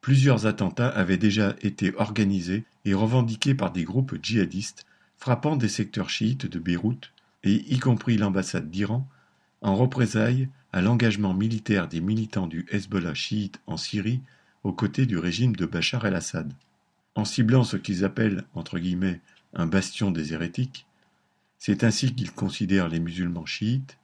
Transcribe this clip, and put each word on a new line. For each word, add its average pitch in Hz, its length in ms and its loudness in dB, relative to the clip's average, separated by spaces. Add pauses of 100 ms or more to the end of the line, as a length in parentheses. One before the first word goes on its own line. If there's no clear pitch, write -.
plusieurs 131 440 6
attentats 104 420 0
avaient 92 300 2
déjà 104 420 4
été 98 360 0
organisés 101 680 0 (220)
et 101 80 2
revendiqués 113 600 2
par 101 160 -2
des 87 140 -2
groupes 131 380 -2
djihadistes 101 640 -2 (320)
frappant 131 380 0
des 113 120 0
secteurs 98 400 -4
chiites - 380 -2
de 90 120 -6
Beyrouth, 90 540 -2 (320)
et 98 120 4 (140)
y 131 80 2
compris 120 380 2
l'ambassade 95 540 0
d'Iran, 104 360 -2 (540)
en 98 160 2
représailles 127 720 2 (240)
à 92 80 0
l'engagement 104 540 4
militaire 107 520 0
des 82 140 -4
militants 104 460 -2
du 80 240 -6
Hezbollah 98 420 -2
chiite 101 540 -6
en 82 100 -6
Syrie 107 460 -4 (420)
aux 101 80 -2
côtés 110 320 0
du 107 140 0
régime 95 360 0
de 90 120 -2
Bachar 107 400 -2
el-Assad. 82 440 -4 (640)
En 104 120 -2
ciblant 117 380 4
ce 104 120 -4
qu'ils 95 300 -2
appellent, 98 380 0 (100)
entre 85 240 -8
guillemets, 90 420 -2 (320)
un 87 140 -2
bastion 95 440 0
des 80 220 -4
hérétiques, 85 540 -6 (720)
c'est 104 260 0
ainsi 117 300 2
qu'ils 120 180 -4
considèrent 95 560 0
les 82 120 -2
musulmans 85 440 -4
chiites 127 580 -4